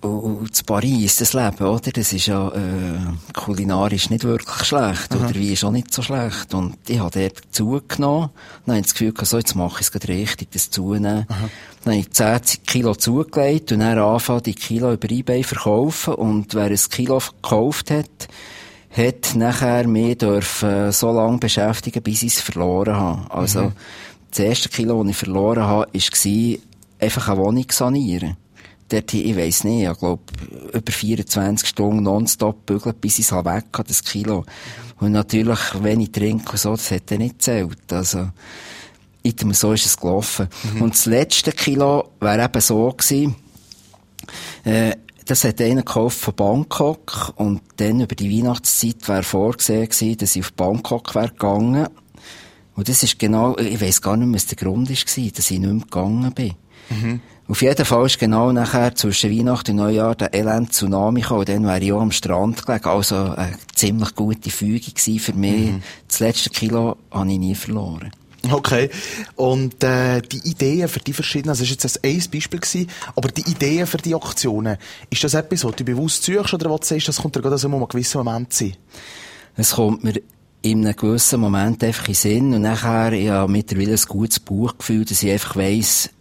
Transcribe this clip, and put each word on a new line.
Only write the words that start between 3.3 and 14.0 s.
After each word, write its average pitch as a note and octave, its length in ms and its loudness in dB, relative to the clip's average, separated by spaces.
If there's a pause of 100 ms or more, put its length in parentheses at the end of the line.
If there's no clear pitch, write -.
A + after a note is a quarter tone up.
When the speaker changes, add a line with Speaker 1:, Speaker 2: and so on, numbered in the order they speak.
Speaker 1:
kulinarisch G2 760 0
nicht A2+ 120 0
wirklich A#2 420 -2
schlecht. A#2+ 480 0
Speaker 2:
Aha. B2 120 2
Speaker 1:
Oder A#2+ 100 0
wie G2+ 200 0
ist F#2+ 100 0
auch G#2 80 2
nicht A#2+ 200 -2
so B2+ 100 -4
schlecht. A#2+ 520 -4
Und F#2 220 -2 (100)
ich A#2 140 0
habe F2+ 180 -2
dort F#2+ 320 -2
zugenommen. C#3+ 800 0 (340)
Dann B2 120 0
habe - 40 2
ich G2 60 -2
das - 80 -4
Gefühl A2 180 0
gehabt, A2 160 -4
so, A#2 100 0
jetzt - 180 -2
mache F2 240 -4
ich - 60 -2
es - 40 0
gerade - 180 -8
richtig, F#2+ 440 -4
das - 180 -4
Zunehmen. G#2 580 -2
Speaker 2:
Aha. A2 200 -6 (360)
Speaker 1:
Dann A2+ 100 2
habe G2+ 60 2
ich F#2+ 120 -6
zehn A#2 280 4 (240)
Kilo A#2 300 0
zugelegt D3 800 0
und G#2+ 80 2
dann A2+ 180 2
angefangen, A#2 460 2